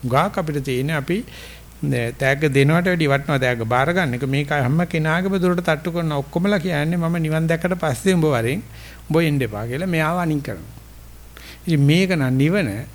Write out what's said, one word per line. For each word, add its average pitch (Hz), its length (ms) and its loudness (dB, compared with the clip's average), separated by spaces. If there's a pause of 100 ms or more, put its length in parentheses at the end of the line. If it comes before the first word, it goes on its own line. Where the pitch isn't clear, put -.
ගාක් 147 340 0
අපිට 151 260 -4
තියෙන්නේ 135 320 -2
අපි 175 280 -2 (560)
නෑ, 120 320 -2
තෑග්ග 143 360 0
දෙනවට 147 380 4
වැඩිය 170 220 2
වටිනවා 139 300 0
තෑග්ග 123 260 0
බාර 127 280 2
ගන්න 170 220 0
එක. 123 120 -4
මේක 143 240 -2
හැම 147 340 2
කෙනාගේම 170 520 0
දුරට 180 260 2
තට්ටු 165 300 -2
කරන 165 200 -2
ඔක්කොමලා 175 460 0
කියන්නේ, 165 400 0
"මම 165 200 0
නිවන් 160 280 0
දැක්කට 165 300 0
පස්සේ 170 380 0
උඹ 160 120 4
වරෙන් 131 360 0 (400)
උඹ - 160 -2
එන්න 147 240 2
එපා" 104 240 -4
කියලා 143 200 -6
මෙයාව 165 320 0
අනින් 156 240 0
කරනවා. 101 320 -10 (880)
ඉතින් 160 200 2
මේක 170 300 4
නම් 135 240 2
නිවන. 151 360 2 (240)